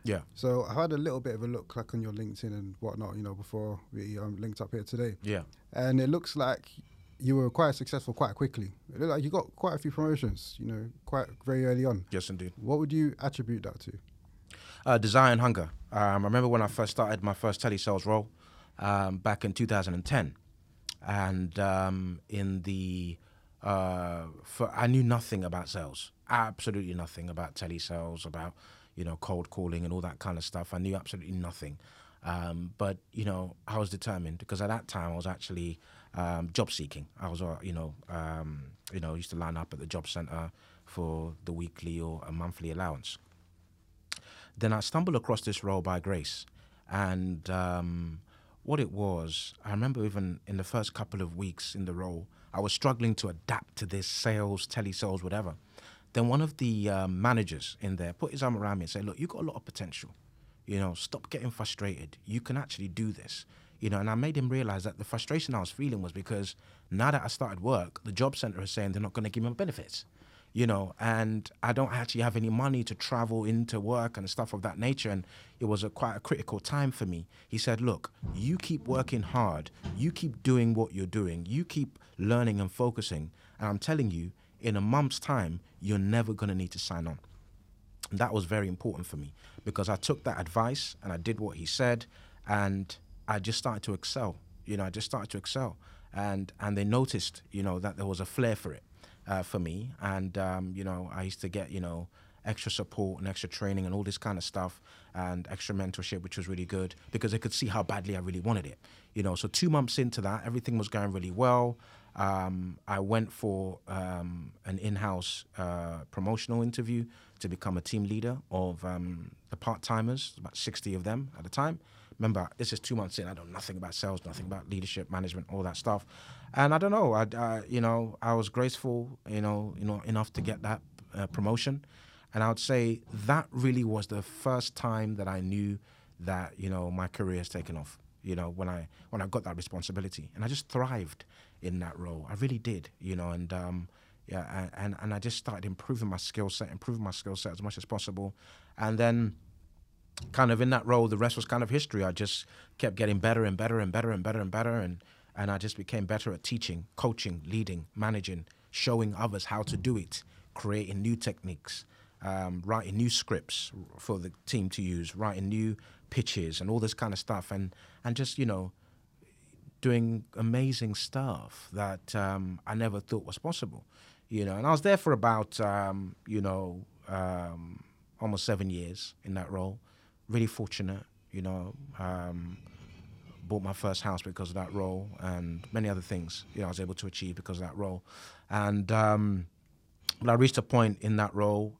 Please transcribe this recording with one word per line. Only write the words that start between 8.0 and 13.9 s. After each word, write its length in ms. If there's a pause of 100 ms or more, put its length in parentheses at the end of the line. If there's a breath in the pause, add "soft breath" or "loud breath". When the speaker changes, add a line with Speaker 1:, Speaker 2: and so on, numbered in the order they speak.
Speaker 2:
quite 220
quickly. 360 (220)
It 60
looked 100
like 140
you 80
got 240
quite 180
a 60
few 120
promotions, 680
you 80
know, 220 (160)
quite 220 (180)
very 200
early 200
on. 260
Speaker 1:
Yes, 180
indeed. 260
Speaker 2:
What 220
would 160
you 260
attribute 440
that 180
to? 160 (880 loud breath)